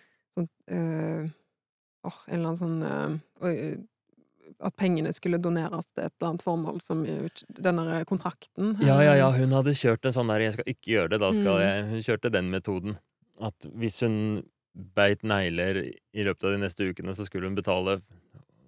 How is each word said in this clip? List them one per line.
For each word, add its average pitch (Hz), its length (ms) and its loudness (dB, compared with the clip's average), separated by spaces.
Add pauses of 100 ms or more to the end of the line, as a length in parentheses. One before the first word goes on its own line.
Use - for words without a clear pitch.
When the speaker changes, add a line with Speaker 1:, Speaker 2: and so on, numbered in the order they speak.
(380)
Speaker 1:
sånn, 170 100 -2 (200)
eh, 160 600 -4 (760)
åh, - 140 -12 (100)
en - 60 -8
eller 170 160 -2
annen 170 120 -6
sånn, 165 220 -2
eh, 147 360 -2 (220)
oi, 156 340 -4 (840)
at - 180 -6
pengene 175 360 2
skulle 175 240 -2
doneres 170 540 -2
til - 140 -6
et - 140 -6
eller 170 120 -2
annet 170 120 -6
formål 165 380 -2
som 160 240 -2
er 151 220 -4
ut-, - 220 -12
den 180 280 0
der 165 280 -2
kontrakten, 190 760 -4
Speaker 2:
Ja, 139 200 8
ja, 147 140 10
ja, 135 140 8
Speaker 1:
eh. 127 100 2
Speaker 2:
hun 131 120 4
hadde 135 240 4
kjørt 117 300 2
en 131 80 0
sånn 120 160 0
der, 107 100 2
«Jeg 110 140 2
skal - 120 -6
ikke - 300 -6
gjøre 90 160 4
det, 104 80 2
da 98 120 4
skal 101 260 2
Speaker 1:
Mm. 98 40 4
Speaker 2:
jeg», 98 280 2
hun 113 160 -4
kjørte 117 260 0
den 92 200 0
metoden. 95 460 -4 (400)
At 107 220 -8 (160)
hvis 113 260 -4
hun 107 440 0 (500)
beit 101 280 4
negler 92 720 -2 (200)
i 104 100 -4
løpet 98 200 -2
av 98 80 2
de 101 60 0
neste 98 300 -2
ukene, 92 260 -6
så 101 120 -8
skulle 92 200 -8
hun 95 100 -4
betale 95 460 0 (680)